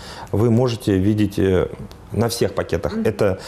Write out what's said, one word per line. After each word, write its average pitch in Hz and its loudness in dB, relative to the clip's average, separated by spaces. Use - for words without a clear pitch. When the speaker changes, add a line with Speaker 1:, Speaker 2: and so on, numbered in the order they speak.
Speaker 1:
вы 107 4
можете 113 2
видеть, 104 2
э, 95 4
на 113 0
всех 107 -2
пакетах. 90 -4
Speaker 2:
Мгм. 220 -2
Speaker 1:
Это, 101 0